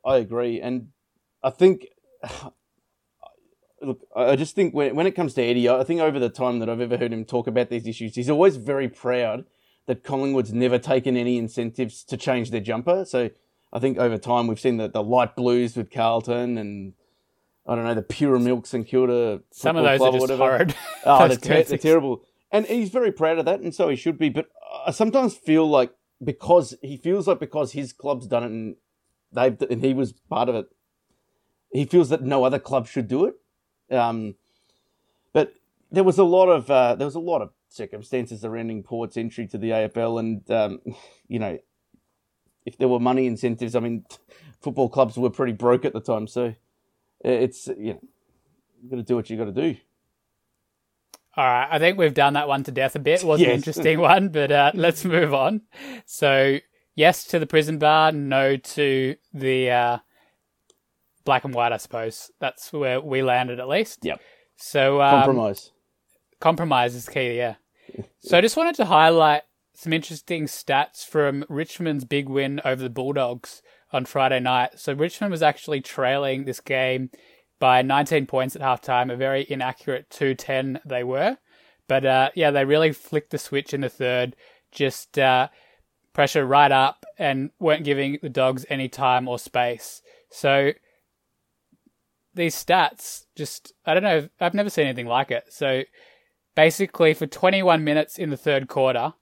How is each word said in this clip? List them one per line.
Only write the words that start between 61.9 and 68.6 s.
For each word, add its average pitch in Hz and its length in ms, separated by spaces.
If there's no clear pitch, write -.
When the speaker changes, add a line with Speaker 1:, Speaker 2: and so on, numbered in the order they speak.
Speaker 2:
That's - 340
where 135 280
we 135 200
landed 123 380
at 127 80
least. 190 360
Speaker 1:
Yep. - 160
Speaker 2:
So, 139 440
um, 139 120
Speaker 1:
Compromise. 131 600
Speaker 2:
compromise 135 560
is 120 120
key, 120 300
yeah. 117 220
Speaker 1:
<laughs> - 460
Speaker 2:
So - 180
I 180 40
just 220 160
wanted 330 180